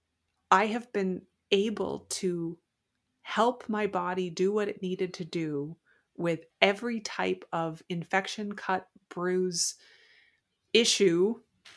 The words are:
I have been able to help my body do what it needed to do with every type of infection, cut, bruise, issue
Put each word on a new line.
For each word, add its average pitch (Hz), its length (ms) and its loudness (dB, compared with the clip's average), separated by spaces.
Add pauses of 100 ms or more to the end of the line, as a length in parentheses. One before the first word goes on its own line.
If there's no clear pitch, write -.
(500)
I 196 160 8
have 226 260 -4
been 190 300 -2 (280)
able 202 600 0
to 175 460 -4 (680)
help 240 460 -2
my 208 180 -2
body 185 440 -2
do 190 220 0
what 208 160 0
it - 140 -8
needed 180 320 -4
to 180 100 -8
do 156 520 -4 (400)
with 165 280 -2 (160)
every 208 400 2
type 190 520 -4
of 165 360 -4
infection, 190 680 -4
cut, 190 340 -4 (200)
bruise, 180 680 -2 (960)
issue 202 640 4 (420)